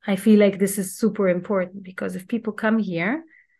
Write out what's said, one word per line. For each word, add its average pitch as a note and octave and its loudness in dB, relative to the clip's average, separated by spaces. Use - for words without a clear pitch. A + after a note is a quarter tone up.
I G3 0
feel G#3 6
like G3 4
this G3 0
is F#3+ -8
super G#3+ 0
important, F3+ -2
because F#3 -8
if F#3 -12
people A3 -6
come A3 0
here F#3+ -4